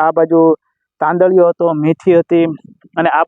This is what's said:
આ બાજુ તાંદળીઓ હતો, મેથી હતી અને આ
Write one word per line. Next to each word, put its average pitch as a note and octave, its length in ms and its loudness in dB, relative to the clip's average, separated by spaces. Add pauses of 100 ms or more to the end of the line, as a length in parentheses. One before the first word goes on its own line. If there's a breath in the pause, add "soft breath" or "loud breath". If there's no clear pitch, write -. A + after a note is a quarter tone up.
આ E3 140 0
બાજુ E3 220 2 (640)
તાંદળીઓ F3+ 500 0
હતો, F3 140 -4 (180)
મેથી E3 360 0
હતી E3+ 260 0 (520)
અને E3 200 -2
આ D#3+ 100 0